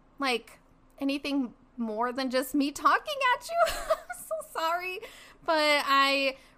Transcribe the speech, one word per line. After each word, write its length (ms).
like, 420
anything 540
more 360
than 180
just 240
me 160
talking 460
at 140
you. 280
<laughs> 140
I'm 280
so 420
sorry. 400
But 420
I 500